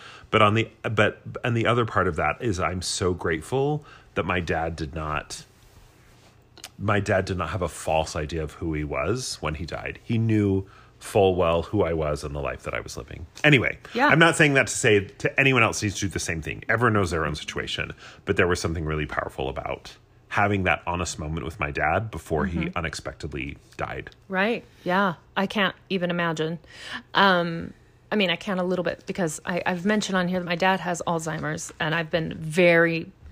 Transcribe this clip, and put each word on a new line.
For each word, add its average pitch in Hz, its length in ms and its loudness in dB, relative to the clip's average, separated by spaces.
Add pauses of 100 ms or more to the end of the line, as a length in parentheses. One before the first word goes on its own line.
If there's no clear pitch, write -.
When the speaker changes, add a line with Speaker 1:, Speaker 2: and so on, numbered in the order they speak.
(300)
Speaker 1:
But 107 120 6
on 104 120 6
the, 110 140 0 (140)
but, 107 380 2 (220)
and 117 140 0
the 113 100 2
other 117 200 2
part 98 200 2
of 87 100 0
that 76 240 0
is 101 200 -2
I'm 87 220 -2
so 92 320 0
grateful 131 720 -2 (300)
that 101 120 -2
my 92 140 0
dad 82 360 -2
did 78 180 -8
not, 78 500 -6 (1300)
my 101 220 0
dad 95 240 2
did 95 120 -4
not 82 140 -4
have 87 120 -4
a 82 60 -2
false 80 480 -2
idea 78 260 -4
of 76 120 -8
who 82 200 -4
he 76 100 -2
was 71 560 -4
when 78 140 -4
he 76 120 -8
died. 69 360 -10
He 117 160 -2
knew 104 480 2 (320)
full 95 360 4
well 85 280 2
who 101 200 0
I 85 120 0
was 76 300 -2
and 73 100 -8
the 73 60 -6
life 65 240 -6
that - 100 -8
I 58 60 -4
was - 160 -12
living. - 300 -14 (180)
Anyway, 131 340 4 (160)
Speaker 2:
Yeah. 262 140 4
Speaker 1:
I'm 175 100 6
not 165 180 6
saying 147 180 4
that 131 120 4
to - 100 -4
say 107 240 6
to - 400 -4
anyone 131 220 4
else 95 200 0
needs 101 140 0
to - 60 -6
do 101 60 -2
the 80 100 -4
same 80 240 -4
thing. - 260 -10
Everyone 113 260 2
knows 98 160 2
their 80 160 0
own 73 80 -2
situation. - 580 -6 (320)
But 98 120 0
there 92 100 4
was 87 140 2
something 82 240 -2
really 78 220 -2
powerful - 420 -4
about - 480 -8 (320)
having 101 360 2
that 87 220 2
honest 87 320 -4
moment 80 260 -6
with 73 140 -10
my 73 120 -2
dad 82 400 0
before 78 360 -2
he 85 140 -4
Speaker 2:
Mm-hmm. 85 180 -4
Speaker 1:
unexpectedly 73 800 -8 (200)
died. - 340 -8 (180)
Speaker 2:
Right. 196 360 -2 (200)
Yeah. 180 300 2 (220)
I 196 100 0
can't 190 280 0 (140)
even 180 220 -2
imagine. 165 480 -2 (560)
Um, 170 580 4 (400)
I 214 40 0
mean, 190 140 2
I 165 60 0
can 190 220 -4
a 185 60 0
little 180 200 0
bit - 220 -4
because 180 380 -4
I, 180 220 -4
I've 180 200 -2
mentioned 208 320 0
on 180 100 0
here 185 100 0
that 175 60 -4
my 175 120 -2
dad 185 240 4
has 170 260 -4
Alzheimer's, 160 760 -4
and 156 140 0
I've 165 160 -2
been 165 240 -2
very, 165 760 4 (220)